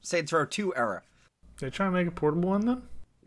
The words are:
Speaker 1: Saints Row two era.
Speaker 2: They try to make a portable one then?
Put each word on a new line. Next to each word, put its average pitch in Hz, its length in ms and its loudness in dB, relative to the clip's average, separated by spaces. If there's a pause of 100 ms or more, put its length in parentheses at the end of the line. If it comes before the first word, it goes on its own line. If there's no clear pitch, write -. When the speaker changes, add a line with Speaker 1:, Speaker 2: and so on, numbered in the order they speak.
Speaker 1:
Saints 165 320 -2
Row 160 120 6
two 196 300 -2
era. 107 280 0 (560)
Speaker 2:
They 135 100 -6
try 196 160 -2
to 190 60 2
make 180 160 2
a 170 40 -4
portable 170 380 2
one 202 160 2
then? 247 160 0 (460)